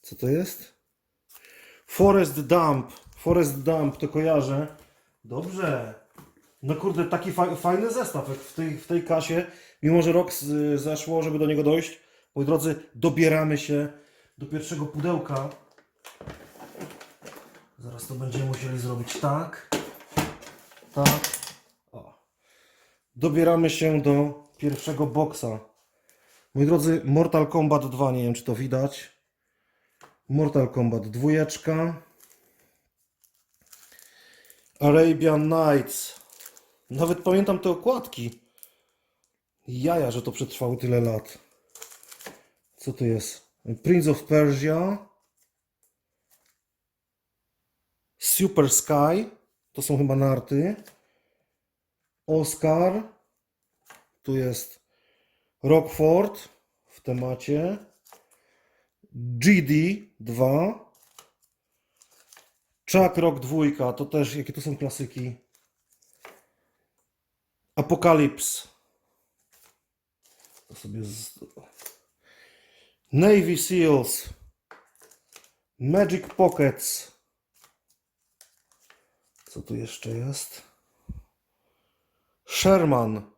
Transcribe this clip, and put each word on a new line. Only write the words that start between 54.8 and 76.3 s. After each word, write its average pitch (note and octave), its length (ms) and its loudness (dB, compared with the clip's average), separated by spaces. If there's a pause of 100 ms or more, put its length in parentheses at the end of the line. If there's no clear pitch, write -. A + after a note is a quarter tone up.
Rockford D#3+ 840 2 (380)
w - 140 -20
temacie. C#3 760 -4 (1300)
G B2 500 2
D C#3 120 0 (460)
dwa. C3 720 -2 (2000)
Chuck F#3 240 4
Rock D#3+ 240 2
dwójka. C#3+ 520 0
To C#3 140 -6
też, C#3+ 280 -2
jakie C#3+ 180 -8
to - 80 -10
są C#3+ 160 -6
klasyki. B2+ 600 -8 (2500)
Apocalypse. D#3 920 2 (2000)
To - 60 -20
sobie G#2+ 300 -12
z-, G#2+ 360 -14 (1700)
Navy F3 440 6
Seals. D#3 720 2 (1500)
Magic F3 480 0 (100)